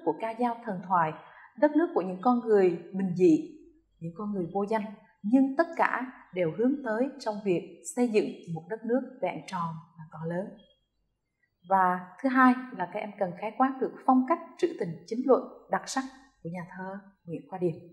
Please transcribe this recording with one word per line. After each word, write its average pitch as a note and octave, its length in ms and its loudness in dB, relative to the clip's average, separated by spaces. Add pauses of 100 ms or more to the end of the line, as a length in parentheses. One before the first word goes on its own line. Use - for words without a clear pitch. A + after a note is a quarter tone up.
của A#3+ 160 2
ca A3+ 180 -4
dao A#3+ 260 0
thần F#3+ 240 -6
thoại, E3 240 4 (460)
đất D4 180 4
nước E4+ 180 4
của F3+ 80 2
những F3+ 200 -6
con B3 180 4
người G#3 300 6 (220)
bình F#3+ 240 -2
dị, F3 420 4 (400)
những E3 200 -12
con G#3 140 -6
người F3+ 220 -4
vô G3 160 -2
danh, A3 140 0 (380)
nhưng C4+ 360 4
tất E4+ 80 4 (100)
cả A#3+ 300 0 (280)
đều E3+ 240 0
hướng B3+ 140 2 (120)
tới A#3 240 -2 (100)
trong G#3+ 160 -6 (100)
việc - 380 -2 (140)
xây B3 120 2
dựng G3+ 180 2 (280)
một D#3+ 160 -10
đất A3 140 -8
nước B3 380 -2
vẹn E3+ 240 -4
tròn E3+ 280 -6 (240)
và D#3+ 140 -16
to D#3 140 -14
lớn. F3 200 -4 (1200)
Và F#3 320 4 (220)
thứ C4+ 60 0
hai B3+ 260 6 (220)
là F3+ 160 -4
các G#3 80 -6
em G#3 180 -8
cần F3+ 120 -2 (100)
khái A3 180 -6
quát C4 220 0
được G#3 120 -2 (140)
phong B3+ 220 4
cách E4+ 100 2 (200)
trữ E4+ 100 0 (120)
tình F3 100 -4 (160)
chính A3+ 200 -4
luận A#3+ 160 6 (280)
đặc F#3+ 160 -2
sắc - 180 -4 (380)
của E3 100 -10
nhà F3 140 -10 (100)
thơ F#3+ 220 -10 (260)
Nguyễn E3 260 -10
Khoa F#3 80 -8
Điền. E3+ 160 0 (180)